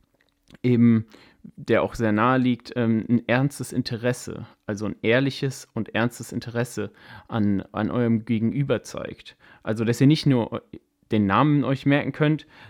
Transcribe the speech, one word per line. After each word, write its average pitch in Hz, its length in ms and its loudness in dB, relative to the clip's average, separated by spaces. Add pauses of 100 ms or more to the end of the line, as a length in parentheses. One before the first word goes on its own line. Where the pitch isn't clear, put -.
(640)
eben, 117 440 4 (480)
der 113 280 0
auch - 120 -4
sehr 113 160 0
nahe 117 260 2
liegt, 123 380 -2
ähm, 113 340 0
ein 120 180 2
ernstes 127 460 -2
Interesse, 123 720 -6 (200)
also 107 200 -6
ein 90 160 -6
ehrliches 131 720 0
und 107 220 -6
ernstes 117 360 -4
Interesse 117 600 -6 (360)
an, 101 440 -2
an 104 180 -4
eurem 117 360 0
Gegenüber 117 580 -2
zeigt. - 540 -14 (260)
Also, 110 220 -2
dass 101 160 0
ihr 135 60 8
nicht 156 180 4
nur 123 380 0 (480)
den 107 140 2
Namen 135 380 4
euch 135 220 -2
merken 139 260 2
könnt, 151 360 -2 (220)